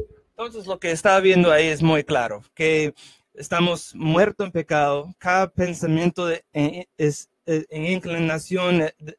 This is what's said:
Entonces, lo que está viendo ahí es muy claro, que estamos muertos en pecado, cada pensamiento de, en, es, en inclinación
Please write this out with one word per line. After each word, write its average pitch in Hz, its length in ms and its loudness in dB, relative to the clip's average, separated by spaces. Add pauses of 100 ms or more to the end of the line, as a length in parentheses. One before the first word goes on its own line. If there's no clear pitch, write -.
(300)
Entonces, 220 380 -12
lo 185 100 -6
que 170 140 -4
está 190 260 4
viendo 185 320 6
ahí 156 160 6
es 151 160 -2
muy 156 220 4
claro, 117 400 -2 (100)
que 156 400 0 (400)
estamos 170 640 -2
muertos 175 500 0
en 180 60 -12
pecado, 151 680 -2
cada 185 300 0
pensamiento 170 760 -2
de, 165 260 -4
en, 160 340 -2 (100)
es, 151 320 -4 (160)
en 156 420 -4
inclinación 175 960 -2 (360)